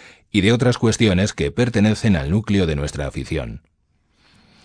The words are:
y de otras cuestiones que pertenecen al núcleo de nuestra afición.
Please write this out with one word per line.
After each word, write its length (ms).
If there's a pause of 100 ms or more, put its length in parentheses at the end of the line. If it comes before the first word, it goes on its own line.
(320)
y 80
de 120
otras 240
cuestiones 560
que 200
pertenecen 640
al 140
núcleo 360
de 80
nuestra 320
afición. 560 (1040)